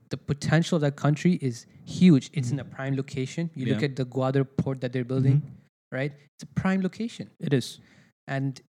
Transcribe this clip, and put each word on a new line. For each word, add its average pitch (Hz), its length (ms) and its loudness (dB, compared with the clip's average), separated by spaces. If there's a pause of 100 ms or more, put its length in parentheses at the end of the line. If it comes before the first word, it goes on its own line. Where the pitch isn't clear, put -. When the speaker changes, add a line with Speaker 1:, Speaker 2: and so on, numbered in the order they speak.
(100)
Speaker 1:
the 139 80 -4
potential 156 580 0
of 151 60 0
that 143 140 0
country 151 440 2
is 120 240 -6 (220)
huge. 170 480 6
It's 123 160 -2
in 135 100 -2
a 123 40 -10
Speaker 2:
Mm-hmm. - 100 -16
Speaker 1:
prime 135 220 -4
location. 135 580 -6
You 131 180 -8
look 135 80 0
Speaker 2:
Yeah. 147 60 0
Speaker 1:
at 131 100 -8
the 131 80 -2
Gwadar 131 420 0 (120)
port 131 240 -2
that 127 100 -4
they're 127 200 -2
building, 131 280 4
Speaker 2:
Mm-hmm. - 600 -12
Speaker 1:
right? 143 120 -4 (240)
It's - 80 -16
a - 160 -8
prime 190 220 0
location. - 480 -8 (100)
Speaker 2:
It 147 140 0
is. - 260 -4 (480)
Speaker 1:
And 139 400 -6